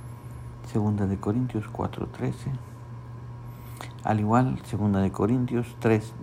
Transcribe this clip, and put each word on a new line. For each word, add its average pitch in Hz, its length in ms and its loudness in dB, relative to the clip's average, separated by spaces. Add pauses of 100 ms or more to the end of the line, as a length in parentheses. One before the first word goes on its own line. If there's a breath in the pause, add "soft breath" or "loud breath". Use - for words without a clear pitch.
(720)
Segunda 104 340 2
de 95 120 2
Corintios 113 520 0
cuatro, - 380 -4
trece. - 440 -4 (1500 loud breath)
Al 107 160 4
igual, 120 460 4
segunda 101 340 2
de 95 120 4
Corintios 120 680 2
tres, 110 440 4